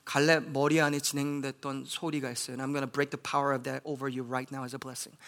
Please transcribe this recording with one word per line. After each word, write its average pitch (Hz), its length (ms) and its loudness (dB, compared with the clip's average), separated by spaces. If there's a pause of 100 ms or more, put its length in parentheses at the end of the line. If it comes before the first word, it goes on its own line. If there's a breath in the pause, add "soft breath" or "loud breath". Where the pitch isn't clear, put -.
갈렙 151 460 4
머리 147 320 4
안에 147 180 4
진행됐던 139 880 -4
소리가 147 440 -4
있어요. 123 260 -6
And 135 60 -4
I'm 139 100 -2
gonna 135 180 -2
break 143 200 0
the 143 100 -6
power 139 320 2
of 131 160 -2
that 135 160 -6
over 139 240 -4
you 127 160 -4
right 127 260 -4
now 135 140 -6
as 123 80 -8
a 131 60 -8
blessing. - 360 -12 (120)